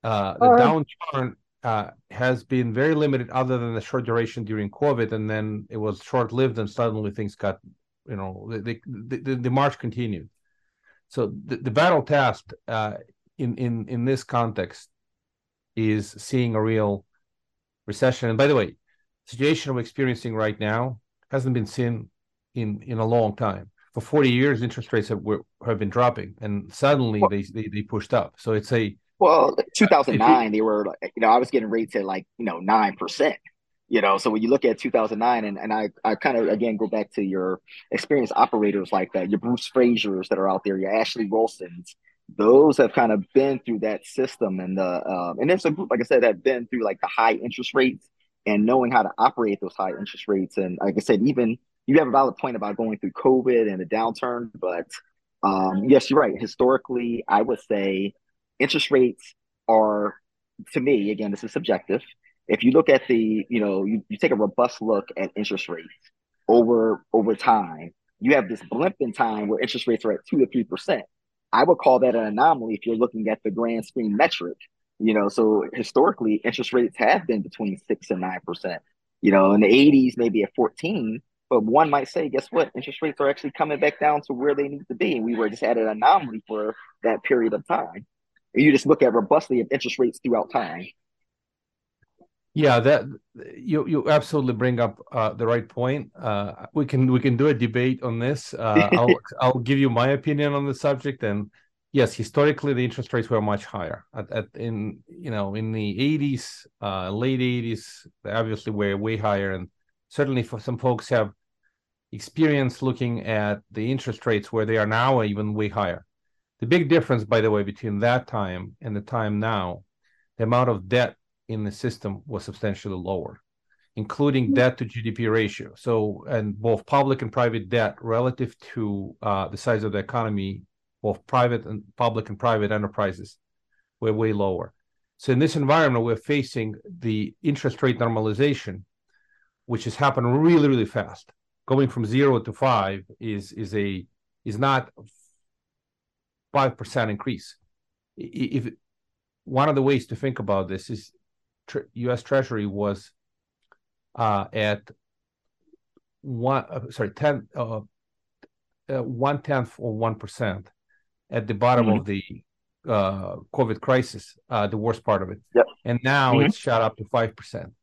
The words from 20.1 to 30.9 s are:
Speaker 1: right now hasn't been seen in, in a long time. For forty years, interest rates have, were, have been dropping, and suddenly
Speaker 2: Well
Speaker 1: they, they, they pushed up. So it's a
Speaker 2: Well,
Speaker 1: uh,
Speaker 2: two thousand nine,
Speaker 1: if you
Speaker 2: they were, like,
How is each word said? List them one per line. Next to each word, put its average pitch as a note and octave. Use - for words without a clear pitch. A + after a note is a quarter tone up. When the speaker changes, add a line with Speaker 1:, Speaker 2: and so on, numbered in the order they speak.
Speaker 1:
right G#2+
now A2+
hasn't C3
been A#2
seen A#2
in, G#2+
in A#2
a A2
long A2
time. G2
For A#2
forty C#3
years, B2+
interest B2
rates G#2+
have, G#2+
were, G#2
have A2+
been G2+
dropping, A#2
and G2+
suddenly B2+
Speaker 2:
Well G2+
Speaker 1:
they, G2+
they, G#2+
they G2+
pushed G#2
up. A2
So A2
it's G#2
a A2+
Speaker 2:
Well, -
Speaker 1:
uh, -
Speaker 2:
two G#3
thousand C4+
nine, A2
Speaker 1:
if G#2
you G#2+
Speaker 2:
they -
were, G#2+
like, -